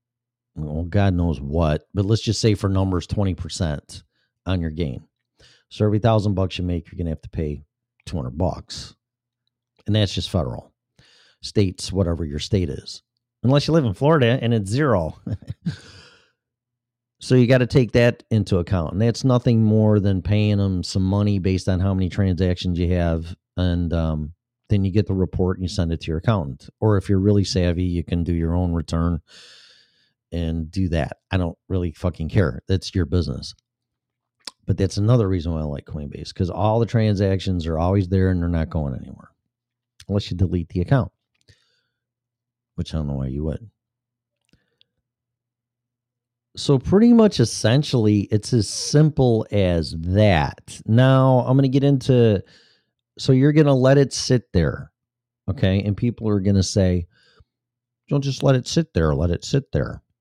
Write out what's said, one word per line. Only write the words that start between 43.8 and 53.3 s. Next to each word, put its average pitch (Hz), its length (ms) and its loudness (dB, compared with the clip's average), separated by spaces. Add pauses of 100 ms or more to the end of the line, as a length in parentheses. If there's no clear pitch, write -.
So 139 220 0
pretty 220 320 4
much 220 300 6
essentially, 110 800 2 (100)
it's 107 220 -2
as 110 160 2
simple 135 800 2
as 90 480 0
that. 90 840 0
Now, 131 540 4
I'm 123 180 2
gonna 139 100 4
get 135 160 0
into, 123 580 4 (760)
so - 160 2